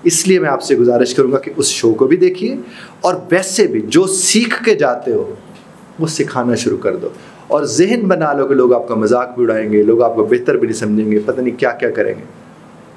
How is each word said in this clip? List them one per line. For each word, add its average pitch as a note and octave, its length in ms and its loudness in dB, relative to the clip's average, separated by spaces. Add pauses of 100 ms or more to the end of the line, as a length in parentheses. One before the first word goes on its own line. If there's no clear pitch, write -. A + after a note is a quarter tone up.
इसलिए F3+ 340 2
मैं D#3 100 0
आपसे C3+ 260 0
गुजारिश A#2+ 380 2
करूँगा C3+ 240 2
कि C#3+ 140 -6
उस C3 200 -2
शो A2+ 220 0
को C3 120 2
भी D#3 120 4
देखिए, F#3 420 0 (440)
और F3+ 280 -2
वैसे F#3 360 0
भी A2+ 140 -2
जो D#3 260 2
सीख A3 560 -2
के G#3+ 120 2
जाते B2 360 -2
हो, - 260 -4 (640)
वो D#3+ 80 -2
सिखाना B2 480 -2
शुरू G#2 220 -2
कर F#2+ 180 -2
दो। F2 180 -8 (380)
और C#3+ 160 0
जहन G3+ 400 0
बना D#3+ 260 0
लो C#3 120 0
कि C3+ 100 0
लोग B2 180 4
आपका A#2 220 -2
मजाक A#2+ 420 0
भी B2 60 2
उड़ाएंगे, G#2+ 400 2
लोग A2+ 200 4
आपको A2+ 220 2
बेहतर B2 320 0
भी A#2 100 0
नहीं A2 100 -4
समझेंगे, G#2+ 420 0
पता B2+ 220 -4
नहीं A#2+ 120 -2
क्या B2 180 -2
क्या A#2 180 -4
करेंगे। G#2 340 -4 (720)